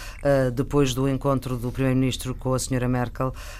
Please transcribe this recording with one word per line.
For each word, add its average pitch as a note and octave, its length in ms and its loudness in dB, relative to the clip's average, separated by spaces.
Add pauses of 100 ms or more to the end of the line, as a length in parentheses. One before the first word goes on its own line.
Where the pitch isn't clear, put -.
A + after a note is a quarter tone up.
(240)
eh, C3+ 260 4
depois C3 440 2
do C3 160 0
encontro C3 480 0
do A#2+ 120 -4
Primeiro-Ministro B2+ 640 0
com C3 200 -2
a B2+ 60 0
senhora B2 280 -2
Merkel, B2+ 460 -2 (260)